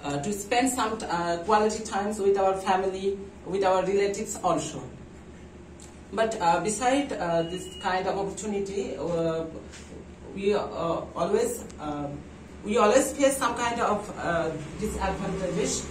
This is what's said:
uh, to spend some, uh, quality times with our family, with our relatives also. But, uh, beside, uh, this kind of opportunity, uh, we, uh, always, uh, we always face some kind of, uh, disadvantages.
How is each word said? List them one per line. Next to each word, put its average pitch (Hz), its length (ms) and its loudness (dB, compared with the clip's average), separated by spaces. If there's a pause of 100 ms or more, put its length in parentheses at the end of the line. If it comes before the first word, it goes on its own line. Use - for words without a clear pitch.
uh, 143 180 -2
to 208 120 -2
spend 247 360 2
some, 220 300 0 (100)
uh, 170 360 0
quality 214 380 4
times 202 360 -2
with 196 180 6
our 190 160 6
family, 190 640 2 (260)
with 190 200 0
our 185 180 6
relatives 202 600 0
also. 160 400 0 (1300)
But, 220 260 0
uh, 170 220 4
beside, 254 500 2
uh, 170 300 0
this 175 240 -4 (160)
kind 190 260 0
of 190 120 0
opportunity, - 760 -4
uh, 165 500 0 (920)
we, 202 180 2
uh, - 80 2 (540)
always, 196 480 0 (160)
uh, 147 260 -6 (580)
we 214 140 2
always 226 360 6
face 277 240 4
some 240 180 0
kind 233 260 0
of, 208 260 0 (120)
uh, 160 320 0 (280)
disadvantages. 190 1120 -2